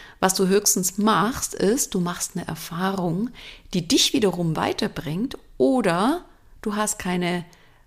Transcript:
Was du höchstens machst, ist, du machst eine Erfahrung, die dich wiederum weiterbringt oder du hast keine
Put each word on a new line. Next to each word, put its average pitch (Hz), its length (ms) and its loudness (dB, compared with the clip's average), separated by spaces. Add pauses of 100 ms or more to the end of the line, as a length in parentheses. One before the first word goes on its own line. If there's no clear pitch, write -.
(200)
Was 185 120 4
du 190 140 2
höchstens 196 500 2
machst, 208 560 2
ist, - 400 0
du 196 80 0
machst 175 340 -4
eine 175 140 -6
Erfahrung, 180 800 -2 (460)
die 170 120 0
dich - 280 2
wiederum 175 420 2
weiterbringt 196 800 -4 (220)
oder 254 680 2 (380)
du 208 140 -2
hast 214 220 -2
keine 175 460 -2 (420)